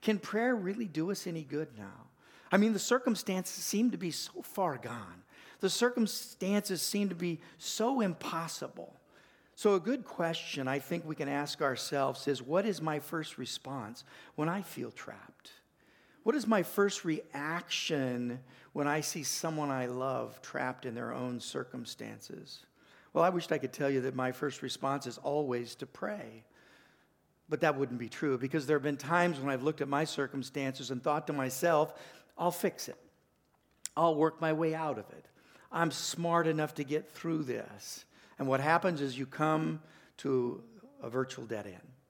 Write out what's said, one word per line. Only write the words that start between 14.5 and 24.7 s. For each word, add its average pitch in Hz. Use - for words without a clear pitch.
feel -
trapped? -
What 233
is 247
my 214
first 196
reaction 139
when 143
I 151
see 147
someone 151
I 127
love 123
trapped 127
in 123
their 117
own 123
circumstances?" 120
Well, 165
I 180
wished 175
I 156
could 131
tell 139
you 135
that 127
my 127
first 135
response 139